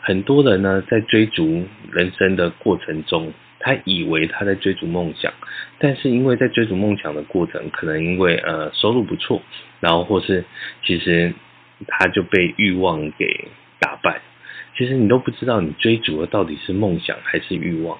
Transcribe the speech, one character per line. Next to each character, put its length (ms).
很 220
多 220
人 180
呢， 260
在 120
追 260
逐 400
人 260
生 200
的 140
过 280
程 260
中， 280
他 260
以 200
为 220
他 180
在 100
追 200
逐 120
梦 300
想， 160
但 180
是 120
因 160
为 120
在 120
追 180
逐 100
梦 220
想 160
的 80
过 240
程， 240
可 160
能 160
因 160
为， 180
呃， 380
收 180
入 100
不 140
错， 260
然 120
后 120
或 160
是 240
其 140
实 340
他 220
就 140
被 340
欲 160
望 400
给 360
打 240
败。 180
其 120
实 60
你 140
都 120
不 100
知 160
道 140
你 180
追 200
逐 220
的 60
到 160
底 240
是 60
梦 260
想 240
还 160
是 160
欲 280
望。 160